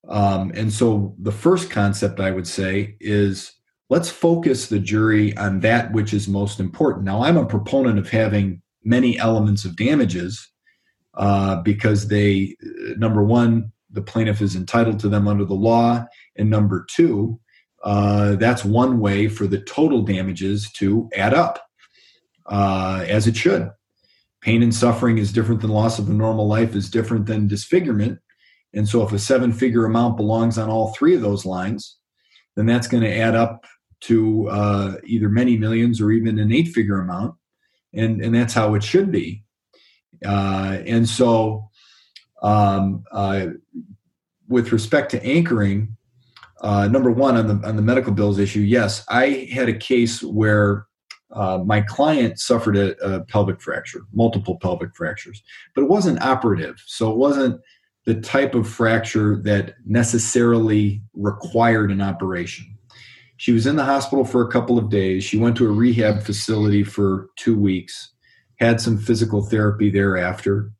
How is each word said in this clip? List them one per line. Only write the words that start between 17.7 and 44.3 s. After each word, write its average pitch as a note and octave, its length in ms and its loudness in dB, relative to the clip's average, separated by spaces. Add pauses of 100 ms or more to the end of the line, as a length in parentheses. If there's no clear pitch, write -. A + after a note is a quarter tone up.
uh, G2+ 520 2
that's A2+ 280 0
one A#2 360 2
way G2+ 280 2
for G#2 180 -4
the F#2+ 140 -2
total C#3+ 420 0
damages F#2+ 680 -4
to G#2+ 440 0
add G#2 180 2
up, - 320 -2 (800)
uh, F#2+ 640 -2
as G#2 180 0
it A2+ 100 0
should. - 320 0 (720)
Pain A2+ 220 2
and A#2 120 2
suffering A#2 440 2
is G2 140 -2
different G#2+ 280 0
than G#2+ 100 -2
loss A2 280 0
of G#2 100 -2
a G#2 60 0
normal A2 320 0
life, A2 280 0
is G2+ 140 -4
different A2 380 -2
than G#2+ 220 -2
disfigurement. A#2 720 -2 (540)
And G#2 120 -2
so A2+ 160 2
if G#2 100 -2
a G2+ 60 -2
seven-figure A#2 680 0
amount A2+ 320 0
belongs A2 400 0
on A2 100 -4
all A2 240 -2
three E3+ 220 2
of A#2+ 80 0
those G2+ 240 -2
lines, F#2 500 -8 (580)
then G#2+ 120 0
that's A#2 200 2
gonna A2+ 220 0
add A2+ 260 0
up A2+ 300 0 (380)
to, A2 480 2
uh, G2+ 460 -2 (100)
either G#2+ 240 0
many A#2+ 260 4
millions A2+ 460 0
or G#2+ 100 2
even A2+ 260 0
an G#2+ 140 2
eight-figure A2+ 480 0
amount. F2+ 340 -6 (600)
And, A2 260 -2
and A2+ 140 0
that's A#2 180 0
how G#2+ 220 2
it G#2 100 0
should G3 260 2
be. G2+ 320 -4 (840)
Uh, F#2+ 600 -2
and A#2 240 0
so, A2 600 0 (720)
um, G2+ 680 2
uh, G2 360 -2 (1040)